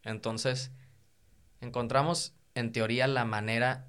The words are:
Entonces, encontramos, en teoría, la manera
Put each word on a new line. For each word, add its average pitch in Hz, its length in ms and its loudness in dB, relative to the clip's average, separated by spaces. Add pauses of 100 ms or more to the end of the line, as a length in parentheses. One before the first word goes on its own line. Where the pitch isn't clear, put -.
Entonces, 113 680 -4 (880)
encontramos, 127 720 0 (220)
en 117 160 -2
teoría, 120 360 2
la 127 180 2
manera 113 640 0